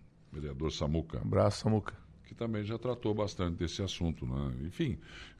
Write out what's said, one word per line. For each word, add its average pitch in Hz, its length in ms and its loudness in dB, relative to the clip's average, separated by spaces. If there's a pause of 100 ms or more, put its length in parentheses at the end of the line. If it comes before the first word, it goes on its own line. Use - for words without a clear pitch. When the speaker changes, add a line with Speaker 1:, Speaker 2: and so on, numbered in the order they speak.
(320)
Speaker 1:
Vereador 73 400 -2
Samuca. 78 480 0
Speaker 2:
Abraço, 101 420 4
Samuca. 107 320 2 (300)
Speaker 1:
Que - 100 -16
também 110 300 -2
já 113 120 -2
tratou 117 380 0
bastante 95 420 0
desse 85 260 -2
assunto, 82 440 0
né? 65 260 0 (140)
Enfim, 110 320 0 (420)